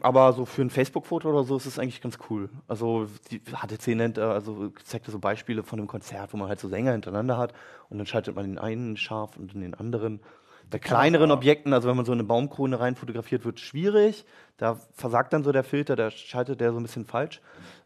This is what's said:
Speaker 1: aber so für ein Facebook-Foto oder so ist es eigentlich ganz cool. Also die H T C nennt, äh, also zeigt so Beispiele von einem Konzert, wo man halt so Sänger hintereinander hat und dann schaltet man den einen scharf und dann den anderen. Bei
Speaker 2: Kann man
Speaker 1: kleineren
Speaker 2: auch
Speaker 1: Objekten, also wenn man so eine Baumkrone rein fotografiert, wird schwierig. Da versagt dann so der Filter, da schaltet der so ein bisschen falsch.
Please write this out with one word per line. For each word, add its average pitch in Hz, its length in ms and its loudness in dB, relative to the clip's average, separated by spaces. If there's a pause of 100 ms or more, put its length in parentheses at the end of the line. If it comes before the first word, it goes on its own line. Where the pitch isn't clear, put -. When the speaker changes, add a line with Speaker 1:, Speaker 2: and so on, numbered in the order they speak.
Speaker 1:
aber 131 320 8
so 127 100 -4
für - 160 -4
ein 123 80 2
Facebook-Foto 147 640 -2
oder 147 120 4
so 135 140 0
ist 127 80 -6
es 135 140 -10
eigentlich 127 240 -6
ganz 120 160 -10 (100)
cool. 104 220 -6 (160)
Also 113 400 -2 (240)
die 117 100 -10 (100)
H 113 160 -10
T 107 120 -10
C 117 160 0
nennt, 113 240 0
äh, - 20 -2
also 104 500 -2 (140)
zeigt - 220 -10
so 107 120 -10
Beispiele 107 440 -2
von 113 160 -10
einem 104 100 -6
Konzert, 98 460 -12
wo - 20 -8
man 98 120 -4
halt 101 120 -6
so 101 80 -10
Sänger 113 240 0
hintereinander 113 460 -2
hat 120 160 -4 (340)
und - 80 -12
dann 101 100 -8
schaltet - 300 -4
man 98 80 -6
den 98 140 -8
einen 113 400 -6
scharf 107 400 -8
und 95 160 -14
dann 101 80 -8
den 90 120 -10
anderen. 110 460 -4 (500)
Bei - 80 -6
Speaker 2:
Kann - 120 -8
man 120 100 6
Speaker 1:
kleineren 156 300 8
Speaker 2:
auch 143 60 8
Speaker 1:
Objekten, 143 360 4
also 123 160 4
wenn 123 80 2
man 123 80 0
so 123 80 0
eine 117 120 0
Baumkrone 131 540 0
rein 123 160 0
fotografiert, 117 520 -6
wird 117 120 -4
schwierig. 208 680 2 (320)
Da 113 200 0 (140)
versagt 123 400 0
dann 156 100 2
so 139 80 2
der 131 140 2
Filter, 143 320 0
da 110 140 0
schaltet 123 500 -6
der 117 120 4
so 117 60 -4
ein 117 40 -4
bisschen 117 240 -10
falsch. 139 340 -4 (460)